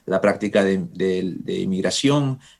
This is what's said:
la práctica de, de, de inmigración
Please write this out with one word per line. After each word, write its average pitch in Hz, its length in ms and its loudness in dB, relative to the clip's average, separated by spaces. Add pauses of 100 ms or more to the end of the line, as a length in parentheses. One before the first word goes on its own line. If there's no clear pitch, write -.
la - 140 0
práctica 101 440 2
de, 95 140 2
de, 92 600 -2
de 92 220 -6
inmigración 131 800 0 (220)